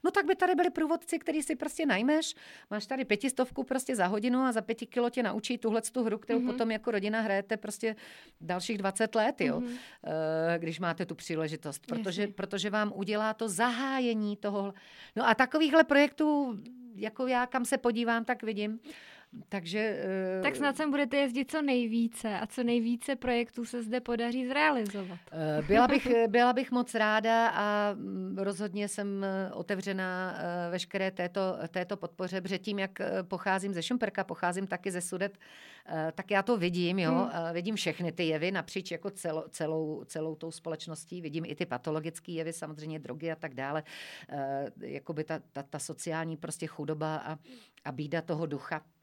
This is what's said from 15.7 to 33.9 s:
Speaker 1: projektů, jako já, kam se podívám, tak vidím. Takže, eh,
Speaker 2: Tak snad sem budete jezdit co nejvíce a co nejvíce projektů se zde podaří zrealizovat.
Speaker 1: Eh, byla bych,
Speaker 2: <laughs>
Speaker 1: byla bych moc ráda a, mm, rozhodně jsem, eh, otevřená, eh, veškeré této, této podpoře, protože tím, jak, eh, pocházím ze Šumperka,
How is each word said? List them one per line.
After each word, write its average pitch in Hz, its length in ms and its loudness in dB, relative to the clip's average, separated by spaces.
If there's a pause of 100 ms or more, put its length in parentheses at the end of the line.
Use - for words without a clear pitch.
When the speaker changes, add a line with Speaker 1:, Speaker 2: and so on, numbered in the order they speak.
Speaker 1:
projektů, 285 760 4 (360)
jako 214 320 -4
já, 247 200 4
kam 247 180 0
se 262 140 2
podívám, 233 460 2
tak 240 180 -2
vidím. 214 380 -2 (680)
Takže, 180 300 -4 (600)
eh, 185 40 0
Speaker 2:
Tak - 140 2
snad 285 200 2
sem 302 140 0
budete 285 260 2
jezdit 269 340 2
co 311 120 0
nejvíce 233 760 0
a 214 80 -2
co - 180 -6
nejvíce 240 520 2
projektů 240 480 0
se 240 180 -6
zde 233 180 -2
podaří 240 480 -2
zrealizovat. 208 680 2 (140)
Speaker 1:
Eh, 156 300 0
byla 220 260 8
bych, 277 200 4
Speaker 2:
<laughs> 233 200 6
Speaker 1:
byla 240 240 6
bych 254 180 0
moc 247 240 0
ráda 220 540 4
a, 208 460 2
mm, 190 440 -6
rozhodně 196 500 -2
jsem, 202 360 -2
eh, 190 280 -2
otevřená, 185 840 -2
eh, 175 320 -2
veškeré 190 400 -2
této, 180 300 -2 (300)
této 185 260 -2
podpoře, 185 440 -6
protože 185 180 -4
tím, 196 200 -4
jak, 190 220 -4
eh, 190 220 -2
pocházím 190 520 -2
ze 165 80 -2
Šumperka, 208 420 0